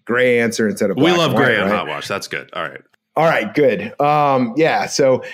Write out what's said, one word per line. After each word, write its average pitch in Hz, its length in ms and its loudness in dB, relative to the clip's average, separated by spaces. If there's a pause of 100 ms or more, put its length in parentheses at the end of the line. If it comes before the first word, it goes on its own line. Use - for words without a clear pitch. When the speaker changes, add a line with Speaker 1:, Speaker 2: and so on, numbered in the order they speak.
Speaker 1:
gray 123 360 0
answer 113 300 0
instead 98 220 -2
of 95 60 -2
Speaker 2:
We 131 60 2
Speaker 1:
black 175 140 4
Speaker 2:
love 160 140 2
Speaker 1:
and - 80 2
white, 135 60 2
Speaker 2:
gray 117 120 2
on 98 120 0
Speaker 1:
right? 104 60 0
Speaker 2:
Hot 87 120 -4
Wash. 73 200 -8
That's 98 200 -6
good. 69 260 -10
All 87 80 -8
right. 69 200 -10 (360)
Speaker 1:
All 151 60 2
right, 117 300 0
good. 110 480 0
Um, 143 560 2
yeah. 135 300 2
So, 131 360 2 (100)